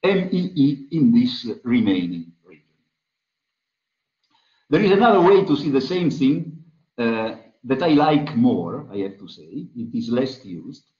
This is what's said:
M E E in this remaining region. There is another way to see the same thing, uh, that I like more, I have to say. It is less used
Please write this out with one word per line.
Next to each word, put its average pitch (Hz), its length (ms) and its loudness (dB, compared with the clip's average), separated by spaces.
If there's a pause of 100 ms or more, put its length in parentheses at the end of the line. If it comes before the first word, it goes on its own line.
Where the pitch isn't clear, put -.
M 185 280 0
E 180 240 -2
E 143 360 0
in 147 200 4
this 120 380 2 (140)
remaining 90 680 -2 (140)
region. 82 180 -20 (2000)
There 151 120 2
is 202 100 4
another 202 300 4
way 185 240 6
to 147 120 0
see 147 140 -4
the 135 100 2
same 175 300 -2
thing, 151 520 -2 (340)
uh, 113 380 -4 (280)
that 127 180 -4
I 175 80 0
like 147 460 2
more, 113 560 -2
I 101 60 -10
have 98 200 -8
to 98 100 -20
say. 85 480 -16
It 117 180 -12
is 113 160 -6
less 113 360 -4
used 92 400 -16 (140)